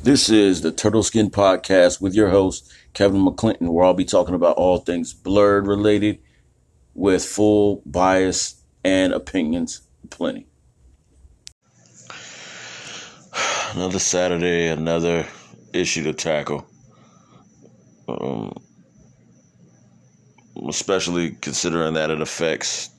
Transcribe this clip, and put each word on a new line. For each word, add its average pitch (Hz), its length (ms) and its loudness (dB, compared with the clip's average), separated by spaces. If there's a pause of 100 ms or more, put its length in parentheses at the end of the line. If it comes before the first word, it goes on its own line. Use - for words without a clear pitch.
This 127 240 4
is 98 340 4
the 80 100 -2
Turtle 104 320 0
Skin 107 260 0
Podcast 92 680 4
with 95 120 -2
your 101 180 4
host, 95 380 2 (240)
Kevin 98 320 2
McClinton, 90 440 0
where 82 160 4
I'll 92 100 6
be 90 100 0
talking 90 300 0
about 85 220 2
all 90 220 2
things 87 360 -6
Blerd 101 540 2
related 104 500 2 (760)
with 92 320 0
full 104 640 2
bias 92 720 0 (220)
and 92 300 2
opinions 85 680 -4 (280)
plenty. - 380 -8 (1600)
<sighs> - 1600 -10
Another 92 260 -4
Saturday, 87 680 0
another 82 580 -2 (480)
issue 85 300 -2
to 76 100 -4
tackle. 73 540 -4 (1400)
Um, 53 480 -8 (2000)
especially 87 600 -2
considering 80 640 -4
that 78 160 -2
it 78 100 -4
affects - 800 -4